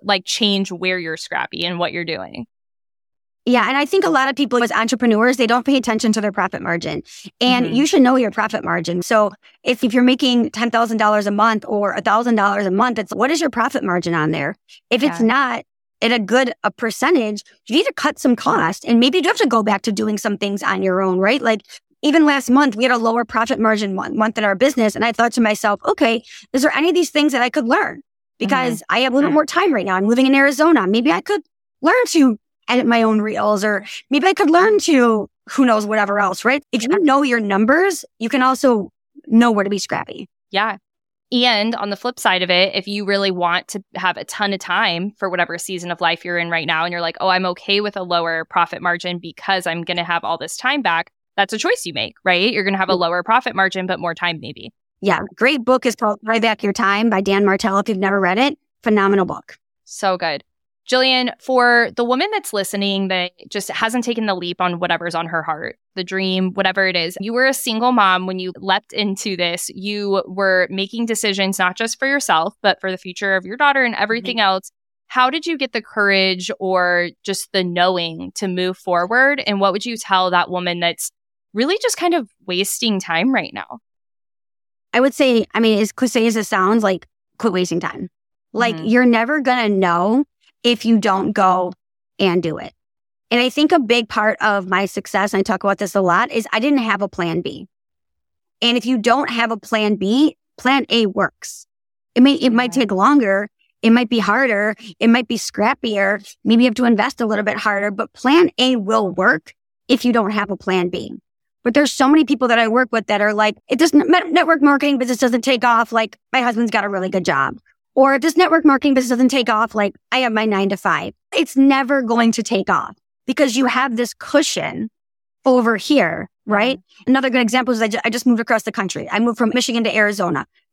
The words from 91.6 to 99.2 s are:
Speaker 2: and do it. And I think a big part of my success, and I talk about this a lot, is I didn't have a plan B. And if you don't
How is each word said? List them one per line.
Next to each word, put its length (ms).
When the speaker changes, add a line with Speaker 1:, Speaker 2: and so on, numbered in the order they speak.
Speaker 2:
and 240
do 160
it. 140
And 100
I 100
think 220
a 60
big 300
part 320
of 280
my 180
success, 460
and 80
I 20
talk 220
about 140
this 160
a 60
lot, 300
is 220
I 80
didn't 200
have 220
a 60
plan 340
B. 240
And 140
if 100
you 120
don't 320